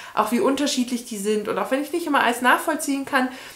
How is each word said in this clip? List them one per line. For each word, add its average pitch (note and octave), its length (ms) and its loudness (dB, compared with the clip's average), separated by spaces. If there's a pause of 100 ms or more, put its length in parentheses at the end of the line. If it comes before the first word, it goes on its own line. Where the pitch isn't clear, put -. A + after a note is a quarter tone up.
(140)
auch G#3+ 180 0
wie A#3+ 100 2
unterschiedlich C4 640 0
die A3 120 -10
sind. G#3 300 0
Und - 100 -2
auch G3+ 140 -2
wenn C4+ 100 0
ich D4 120 -6
nicht E4+ 120 -2
immer C#4 180 2
alles A#3+ 180 0
nachvollziehen C#4 640 2
kann, C4 240 0 (260)